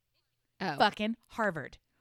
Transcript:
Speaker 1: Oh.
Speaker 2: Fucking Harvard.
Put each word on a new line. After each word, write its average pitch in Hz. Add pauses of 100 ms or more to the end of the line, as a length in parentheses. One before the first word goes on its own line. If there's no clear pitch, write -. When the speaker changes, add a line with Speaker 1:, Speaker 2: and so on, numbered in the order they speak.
(600)
Speaker 1:
Oh. 170
Speaker 2:
Fucking 214 (140)
Harvard. 165 (240)